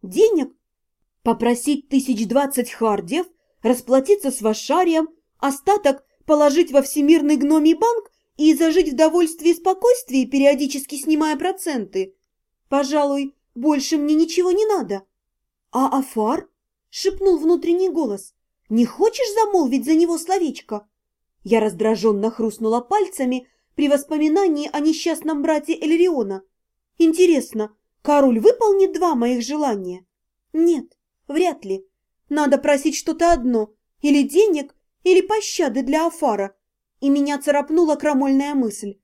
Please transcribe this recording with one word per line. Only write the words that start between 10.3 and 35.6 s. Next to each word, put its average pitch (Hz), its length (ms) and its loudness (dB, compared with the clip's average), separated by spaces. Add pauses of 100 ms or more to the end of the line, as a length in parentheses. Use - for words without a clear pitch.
снимая 311 400 -2
проценты. 269 800 -6 (520)
Пожалуй, 277 680 -2 (180)
больше 294 440 -2
мне 294 180 0
ничего 339 340 0
не 415 160 2
надо. 214 380 -4 (680)
"А 262 280 -2
Афар?" 240 500 -4 (440)
шепнул 381 460 0
внутренний 339 500 0
голос. 269 460 -6 (340)
"Не 226 160 2
хочешь 427 500 -2
замолвить 339 520 0
за 320 80 2
него 330 240 2
словечко?" 320 680 -6 (560)
Я 220 180 0
раздражённо 214 680 0
хрустнула 226 500 -4
пальцами 254 680 -4 (260)
при 285 140 0
воспоминании 302 840 0
о 302 80 -4
несчастном 311 640 -2
брате 311 300 -2
Эльриона. 320 680 -2 (560)
"Интересно, 320 760 2 (280)
король 277 380 2
выполнит 392 520 4
два 330 220 -2
моих 240 280 -2
желания?" 214 640 -6 (480)
"Нет, 330 460 -2 (300)
вряд 320 360 -2
ли. 190 220 -8 (420)
Надо 285 300 0
просить 285 360 0
что-то 339 380 0
одно, 233 400 -2 (300)
или 285 200 4
денег, 302 520 0 (280)
или 370 200 4
пощады 349 600 -4